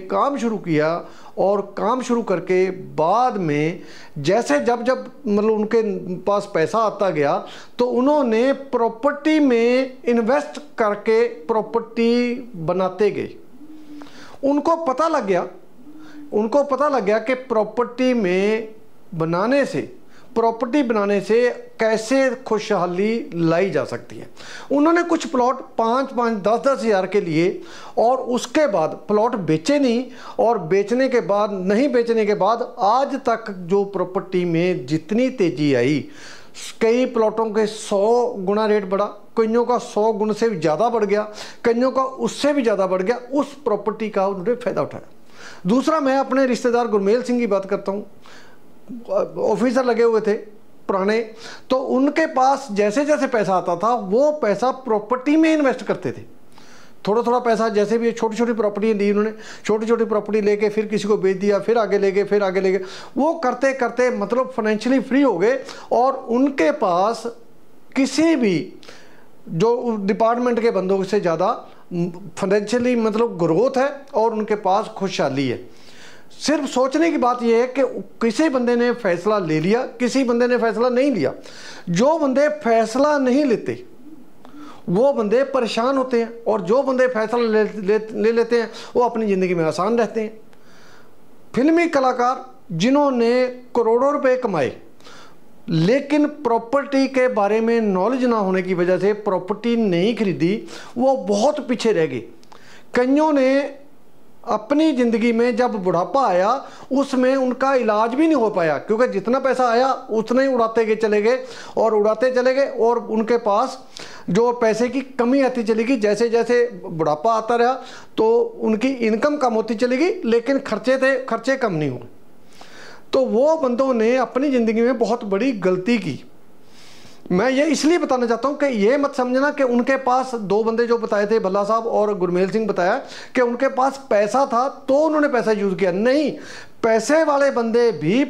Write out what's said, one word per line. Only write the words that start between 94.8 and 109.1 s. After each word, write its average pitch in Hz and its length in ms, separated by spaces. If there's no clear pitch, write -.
लेकिन 277 580
प्रॉपर्टी 269 800
के 254 200
बारे 208 320
में 233 200
knowledge 214 440
ना 233 120
होने 190 240
की 185 120
वजह 180 240
से 202 240
प्रॉपर्टी 196 560
नहीं 208 380
खरीदी, 190 500
वो 262 220
बहुत 208 480
पीछे 226 240
रह 165 140
गए। 131 180
कईयों 277 380
ने 277 440
अपनी 294 500
ज़िंदगी 240 380
में 233 240
जब 233 200
बुढ़ापा 185 520
आया 185 260
उसमें 262 440
उनका 262 400
इलाज 220 380
भी 311 140
नहीं 320 80
हो 226 140
पाया, 165 280
क्योंकि 220 320
जितना 202 300